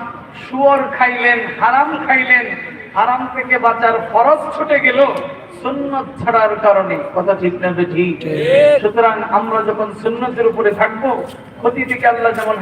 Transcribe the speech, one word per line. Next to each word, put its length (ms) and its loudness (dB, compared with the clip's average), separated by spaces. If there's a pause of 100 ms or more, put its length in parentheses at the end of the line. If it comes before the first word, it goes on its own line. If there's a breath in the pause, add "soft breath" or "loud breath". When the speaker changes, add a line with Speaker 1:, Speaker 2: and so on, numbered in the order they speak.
(500)
Speaker 1:
শুয়োর 300 4 (180)
খাইলেন, 420 2 (200)
হারাম 380 2 (100)
খাইলেন, 380 2 (480)
হারাম 420 0
থেকে 240 -2
বাঁচার 540 0
ফরজ 440 2
ছুটে 220 0
গেল 260 4 (560)
সুন্নত 640 -6
ছাড়ার 320 2
কারণে। 420 2 (180)
কথা 200 2
ঠিক 260 -2
না 100 0
বেঠিক? 480 -2
Speaker 2:
ঠিক। 640 4
Speaker 1:
সুতরাং 400 2 (100)
আমরা 320 0
যখন 280 -2 (100)
সুন্নতের 460 -2
উপরে 240 0
থাকবো, 520 -2 (340)
ক্ষতি 280 -2
থেকে 220 -2
আল্লাহ 240 2
যেমন 300 -2